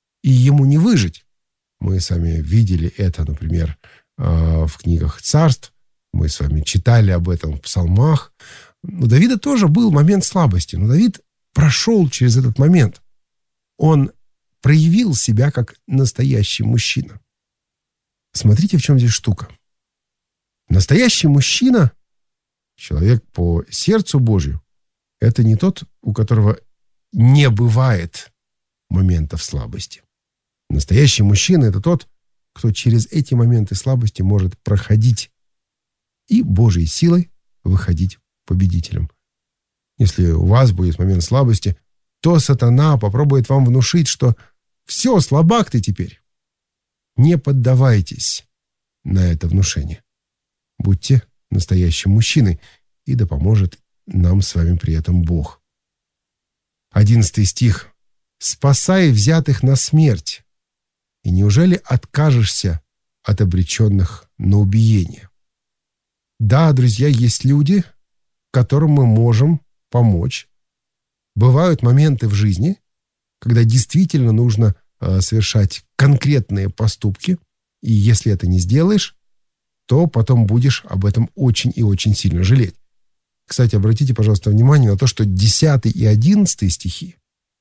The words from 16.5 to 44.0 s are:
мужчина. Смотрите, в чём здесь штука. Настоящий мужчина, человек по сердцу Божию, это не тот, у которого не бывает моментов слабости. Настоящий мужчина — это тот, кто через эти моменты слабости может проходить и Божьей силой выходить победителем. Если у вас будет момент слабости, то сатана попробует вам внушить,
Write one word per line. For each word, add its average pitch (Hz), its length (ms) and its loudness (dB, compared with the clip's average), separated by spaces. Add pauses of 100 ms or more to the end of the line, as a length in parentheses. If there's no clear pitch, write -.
мужчина. - 560 -4 (1120)
Смотрите, 127 460 0
в 135 40 0
чём 143 160 0
здесь 120 140 2
штука. - 380 -6 (1200)
Настоящий 165 580 2
мужчина, 156 640 2 (840)
человек 101 440 -2 (120)
по 85 360 -4
сердцу 202 520 -2
Божию, 95 400 -2 (580)
это 117 240 0
не 110 140 2
тот, 185 260 -4 (180)
у 110 120 -6
которого 107 440 0 (540)
не 139 380 4
бывает 113 800 -2 (580)
моментов 87 540 -2
слабости. - 580 -12 (680)
Настоящий 107 540 0
мужчина — 123 420 2
это 101 160 -2
тот, 170 260 -2 (460)
кто - 180 -4
через 113 360 0
эти - 260 -4
моменты 117 420 0
слабости 123 460 -4
может 95 380 -2
проходить 110 720 -2 (1000)
и 226 140 0
Божьей 98 440 0
силой 170 460 0 (320)
выходить 90 560 -4 (260)
победителем. 87 640 -4 (880)
Если 92 340 0
у 82 140 0
вас 113 260 4
будет 87 280 -2
момент 92 240 0
слабости, 117 540 0 (440)
то 170 180 2
сатана 135 580 2
попробует 127 520 0
вам 135 160 2
внушить, 131 420 0